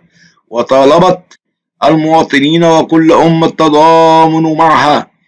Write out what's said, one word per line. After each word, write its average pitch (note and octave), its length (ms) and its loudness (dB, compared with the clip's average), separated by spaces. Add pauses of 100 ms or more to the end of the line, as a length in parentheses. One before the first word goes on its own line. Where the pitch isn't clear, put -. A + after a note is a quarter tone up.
(480)
وطالبت C#3 720 0 (640)
المواطنين D#3 800 -2
وكل D#3+ 480 0
أم E3 320 0
التضامن D#3+ 1120 0
معها، D3 540 -2 (160)